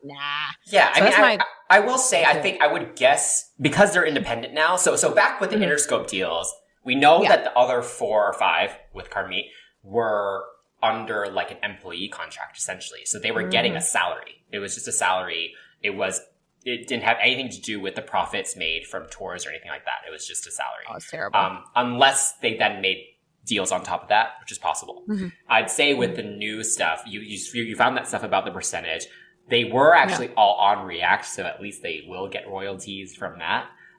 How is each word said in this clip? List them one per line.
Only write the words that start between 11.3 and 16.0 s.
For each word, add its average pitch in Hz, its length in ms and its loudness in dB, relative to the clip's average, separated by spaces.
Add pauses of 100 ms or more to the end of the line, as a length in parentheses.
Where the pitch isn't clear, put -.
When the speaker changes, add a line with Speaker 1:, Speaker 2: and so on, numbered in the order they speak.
Speaker 2:
an - 120 -16
employee 92 440 -8
contract, - 500 -12
essentially. - 480 -10
So - 140 -6
they 110 120 -2
were 110 120 -2
getting 95 300 0
a 82 60 -4
Speaker 1:
Mm-hmm. - 60 -4
Speaker 2:
salary. - 680 -4
It 104 80 -6
was 98 160 -8
just - 120 -12
a 120 40 -8
salary. 90 600 -2 (300)
It 101 80 -2
was, 95 300 -4 (420)